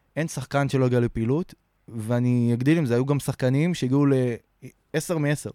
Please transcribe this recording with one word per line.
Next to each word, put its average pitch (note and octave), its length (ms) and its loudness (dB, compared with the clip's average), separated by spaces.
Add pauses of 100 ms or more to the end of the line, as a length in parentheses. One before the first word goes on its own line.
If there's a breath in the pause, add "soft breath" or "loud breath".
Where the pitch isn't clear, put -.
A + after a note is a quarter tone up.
(160 soft breath)
אין D#3 120 -4
שחקן C#3 420 -2
שלא C3 160 2
הגיע B2 140 2
לפעילות, A#2+ 540 -2 (340)
ואני A#2+ 680 0
אגדיל C3 240 2
עם D#3+ 80 0
זה, A#2 80 0
היו B2 120 2
גם C#3+ 140 0
שחקנים C#3 540 0
שהגיעו C#3 320 2
ל-, C#3 80 4 (800)
עשר E3 240 -4
מעשר. D3 380 -2